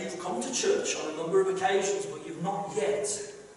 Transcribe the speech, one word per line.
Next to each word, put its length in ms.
you've 160
come 240
to 100
church 440
on 180
a 40
number 220
of 140
occasions, 520
but 200
you've 160
not 320
yet 320